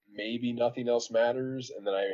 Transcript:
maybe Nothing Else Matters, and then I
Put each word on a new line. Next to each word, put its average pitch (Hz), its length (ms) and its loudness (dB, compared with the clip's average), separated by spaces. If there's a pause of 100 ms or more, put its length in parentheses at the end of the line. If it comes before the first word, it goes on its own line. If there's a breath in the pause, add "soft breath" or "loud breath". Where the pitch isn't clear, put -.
maybe 117 440 -4
Nothing 120 340 0
Else 120 240 2
Matters, 127 600 0
and 104 140 -12
then 98 80 0
I 98 200 2